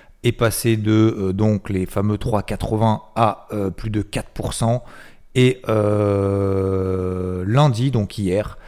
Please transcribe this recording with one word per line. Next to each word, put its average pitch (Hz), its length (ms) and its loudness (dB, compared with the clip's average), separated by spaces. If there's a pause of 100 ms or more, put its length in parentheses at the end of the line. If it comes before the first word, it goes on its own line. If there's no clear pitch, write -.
(240)
est 123 80 2
passé 113 440 0
de, 107 420 4
euh, 95 140 -2
donc 104 360 0
les 92 180 -2
fameux 104 320 -2
trois 107 240 -2
quatre-vingts 110 600 -2 (140)
à, 113 360 0
euh, 101 180 -2
plus 110 200 -8
de 104 120 -2
quatre - 280 -10
pour - 240 -6
cent. 120 300 -2 (500)
Et, 127 340 4
euh, 95 1800 0
lundi, 127 440 2
donc 110 280 -2
hier, 98 500 -2